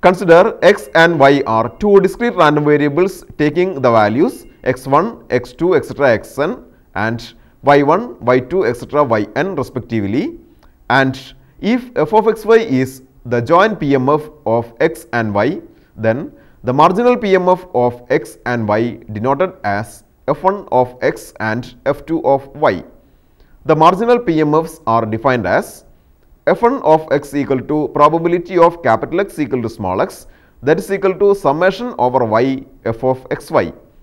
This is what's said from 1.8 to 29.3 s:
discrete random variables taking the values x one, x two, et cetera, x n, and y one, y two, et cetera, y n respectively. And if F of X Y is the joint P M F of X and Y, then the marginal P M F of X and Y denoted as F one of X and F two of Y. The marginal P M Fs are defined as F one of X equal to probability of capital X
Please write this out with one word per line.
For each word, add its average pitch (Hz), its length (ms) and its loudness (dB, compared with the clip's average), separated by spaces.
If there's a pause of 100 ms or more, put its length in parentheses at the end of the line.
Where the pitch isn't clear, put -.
discrete 233 340 -2
random 151 300 2
variables 147 600 0 (140)
taking 151 420 0
the 123 120 4
values 113 520 2 (200)
x 127 240 -4
one, 165 420 0
x 123 220 -4
two, 175 240 0
et 135 80 0
cetera, 135 260 0
x - 300 -4
n, 180 240 -4 (320)
and 113 380 -6 (280)
y 143 200 4
one, 175 380 0
y 127 200 2
two, 170 260 -4
et 117 80 -2
cetera, 143 300 -2
y 110 220 0 (100)
n 180 180 -2
respectively. 123 840 -4 (500)
And 131 460 -2 (260)
if 240 340 -2
F 151 180 -2
of 214 140 2
X 220 180 -2
Y 226 120 4
is 131 460 -2 (240)
the 120 140 0
joint 180 380 2
P 143 160 0
M 127 140 0
F 147 140 0 (220)
of 117 360 -2
X 165 320 -2
and 113 200 -2
Y, 123 280 -2 (360)
then 113 360 -4 (320)
the 120 80 -4
marginal 196 460 2
P 202 160 0
M 185 140 2
F 180 260 0
of 123 340 -2
X 156 380 -4
and 120 200 -4
Y 110 340 -2 (120)
denoted 139 400 -4 (120)
as 104 400 -8 (220)
F 147 160 -4
one 190 300 -2
of 139 300 0
X - 380 -6
and 110 340 -6 (100)
F 143 220 -4
two 165 180 -4
of 135 320 0
Y. 120 260 0 (840)
The 156 100 2
marginal 190 420 4
P 165 220 0
M 151 140 2
Fs 165 320 -2
are 113 180 0
defined 110 420 -2
as 131 380 -2 (640)
F 180 160 0
one 247 200 0
of 156 300 2
X 147 220 -4
equal 139 260 -2
to 151 340 -4
probability 170 640 0
of 170 260 2
capital 127 380 0
X 202 180 -6